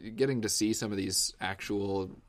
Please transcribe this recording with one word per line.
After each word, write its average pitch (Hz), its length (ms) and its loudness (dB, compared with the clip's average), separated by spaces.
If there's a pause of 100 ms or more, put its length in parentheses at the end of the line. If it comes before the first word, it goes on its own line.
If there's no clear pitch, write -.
(140)
getting 127 280 2
to 104 80 0
see 107 240 2
some 107 160 -2
of 101 80 -2
these 95 420 0
actual 98 680 -2 (180)